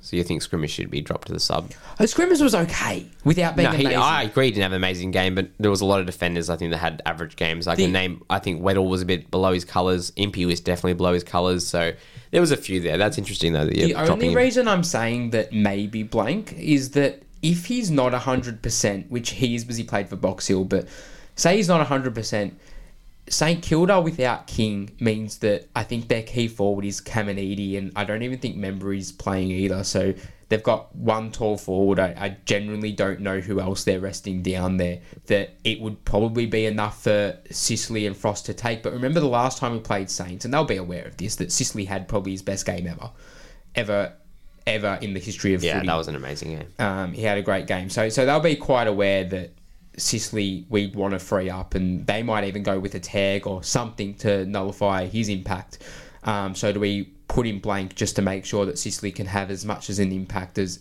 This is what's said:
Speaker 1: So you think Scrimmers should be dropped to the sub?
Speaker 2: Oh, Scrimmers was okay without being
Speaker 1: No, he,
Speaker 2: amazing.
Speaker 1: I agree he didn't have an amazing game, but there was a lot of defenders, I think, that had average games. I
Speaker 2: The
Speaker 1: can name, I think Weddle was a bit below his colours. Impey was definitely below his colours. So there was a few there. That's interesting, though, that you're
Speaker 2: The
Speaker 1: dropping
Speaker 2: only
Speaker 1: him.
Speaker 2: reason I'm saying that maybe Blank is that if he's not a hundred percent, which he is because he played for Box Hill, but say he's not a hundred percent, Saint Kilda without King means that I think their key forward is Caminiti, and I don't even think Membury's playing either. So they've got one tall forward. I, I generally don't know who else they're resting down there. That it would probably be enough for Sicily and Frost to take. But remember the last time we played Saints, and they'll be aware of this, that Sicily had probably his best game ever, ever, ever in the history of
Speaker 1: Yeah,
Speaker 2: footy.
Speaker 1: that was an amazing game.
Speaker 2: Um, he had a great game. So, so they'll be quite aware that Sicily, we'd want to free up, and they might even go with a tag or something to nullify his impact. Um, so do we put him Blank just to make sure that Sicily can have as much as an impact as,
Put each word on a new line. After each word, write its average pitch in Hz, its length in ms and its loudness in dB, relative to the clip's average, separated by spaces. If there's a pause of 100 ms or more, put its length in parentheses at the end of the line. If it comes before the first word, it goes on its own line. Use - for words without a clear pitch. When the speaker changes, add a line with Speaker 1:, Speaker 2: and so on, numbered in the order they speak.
Speaker 1:
So - 160 -6
you 87 80 4
think 82 180 -2
Scrimmers 78 280 -2
should - 200 -6
be 76 100 -4
dropped - 280 -6
to - 40 -6
the 80 60 -4
sub? - 320 0 (300)
Speaker 2:
Oh, 226 60 6
Scrimmers 339 360 4
was 226 140 6
okay 120 500 0 (160)
without 165 320 4
being 131 160 4
Speaker 1:
No, - 60 2
he, 139 80 4
Speaker 2:
amazing. 131 160 4
Speaker 1:
I 147 240 4
agree 131 220 4
he 123 40 4
didn't 101 120 2
have 92 100 2
an 95 40 2
amazing 92 360 0
game, 92 240 2
but 95 140 0 (100)
there 104 100 6
was 98 120 4
a - 20 2
lot 98 160 6
of 90 60 -2
defenders, 87 440 -2
I 82 60 0
think, 82 160 -2
that 82 60 0
had 82 280 -2
average 82 300 -6
games. 85 320 -2
I 85 80 2
Speaker 2:
The 95 80 4
Speaker 1:
can 90 80 2
name, 92 380 0
I 92 100 2
think 87 220 -4
Weddle 95 260 4
was 92 140 0
a 90 40 -6
bit 90 240 -2
below 92 220 2
his 90 120 0
colours. 90 520 0
Impey 98 300 0
was 87 120 2
definitely 90 360 0
below 90 180 2
his 87 100 2
colours. 90 460 0
So 82 240 0 (400)
there 170 80 6
was 165 100 6
a 127 60 4
few 92 240 -2
there. 82 180 0
That's 101 180 2
interesting, 90 360 0
though, 76 140 4
that - 100 2
you're 170 120 6
Speaker 2:
The - 60 2
Speaker 1:
dropping 165 180 2
Speaker 2:
only 240 160 2
Speaker 1:
him. 226 60 4
Speaker 2:
reason 247 320 4
I'm 185 160 4
saying 120 480 0
that 110 220 0
maybe 104 500 2
Blank 117 520 -2
is 151 380 2
that 143 300 2 (200)
if 170 240 2
he's 240 240 -2
not 127 220 4
a 123 60 0
hundred 123 440 -2
percent, 101 480 0
which 120 200 -4
he 120 240 0
is 117 100 -4
because 117 140 -6
he 117 60 -4
played 101 240 -2
for 98 80 -8
Box 95 300 -2
Hill, 95 180 2
but 95 220 0 (500)
say 175 200 4
he's 196 120 2
not 170 120 6
a 147 40 4
hundred 131 300 0
percent, 107 440 -2 (680)
Saint 165 340 2
Kilda 180 380 4
without 127 460 0
King 104 440 0 (100)
means 110 380 0
that 104 360 2
I 110 100 -2
think 117 240 -4
their 117 140 2
key 117 260 0
forward 101 360 0
is 101 160 -6
Caminiti, 98 800 -2
and 95 180 -6
I 104 80 0
don't 107 180 -4
even 127 180 -6
think 113 160 -4
Membury's 98 540 -4
playing 95 420 -2
either. 95 320 0
So 98 280 2 (380)
they've 107 120 2
got - 320 0
one 110 380 0
tall 107 240 0
forward. 95 420 2
I, 90 200 2
I 98 260 -6
generally 107 480 -2
don't 98 280 -2
know 95 200 -2
who 95 180 -2
else 95 260 -2
they're 92 160 2
resting 92 420 -6
down 92 340 0
there. 87 240 -2 (260)
That 101 280 2 (100)
it 110 160 0
would 107 240 -8
probably 113 400 2
be 110 220 0
enough 107 380 -2
for 104 340 2 (120)
Sicily 110 560 -2
and 101 100 -4
Frost - 300 -2
to 107 80 -6
take. 117 280 -4
But - 100 -4
remember 131 280 0
the 147 80 4
last 123 300 2
time 120 140 -2
we 113 60 -2
played 101 320 -4
Saints, 90 340 -8
and 120 80 -6
they'll 151 120 2
be 110 120 -2
aware 90 300 -8
of - 100 -16
this, 98 200 -6
that 87 160 -4
Sicily 107 340 -2
had 95 220 -6
probably 95 240 -2
his 95 100 -8
best 98 240 -6
game 90 220 -4
ever, 82 220 -10 (640)
ever, 101 360 0 (540)
ever 104 340 0
in 101 140 -6
the 92 60 -6
history 101 340 0
of 87 80 0
Speaker 1:
Yeah, 80 120 2
Speaker 2:
footy. 67 120 -2
Speaker 1:
that 85 80 2
was 82 140 -2
an 76 80 -6
amazing 73 400 -8
game. 78 120 -12 (120)
Speaker 2:
Um, 95 320 -2
he 107 100 -8
had 104 160 0
a 101 40 -4
great 95 260 0
game. 92 220 -4
So, 110 180 0
so 127 180 2
they'll 151 140 4
be 156 160 2
quite 123 320 2
aware 98 360 4
that 90 280 -6 (440)
Sicily, 101 760 -2
we'd 101 240 0
want 98 180 0
to 95 60 -2
free 92 320 -2
up, 92 240 -6
and 92 320 0
they 107 160 0
might 107 220 0
even 98 180 -4
go 98 160 0
with 95 160 -4
a 92 60 -6
tag 98 460 0
or 95 160 -6
something 113 520 -2
to 101 320 0
nullify 98 600 0
his 107 220 -2
impact. 95 500 -4 (460)
Um, 98 300 -2
so 104 180 0
do 101 80 -2
we 101 320 0 (160)
put 120 180 2
him 101 120 -4
Blank 98 380 -4
just - 200 -2
to 104 60 2
make 95 220 0
sure 104 220 0
that 90 120 -4
Sicily 101 340 -6
can 101 140 -6
have 95 240 -2
as 95 140 -8
much 104 260 -6
as 98 80 -4
an 95 140 2
impact 95 460 -6
as, 92 220 -2